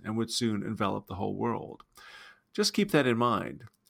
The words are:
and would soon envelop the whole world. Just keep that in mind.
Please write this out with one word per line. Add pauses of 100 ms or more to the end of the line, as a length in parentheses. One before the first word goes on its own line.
and
would
soon
envelop
the
whole
world. (720)
Just
keep
that
in
mind. (260)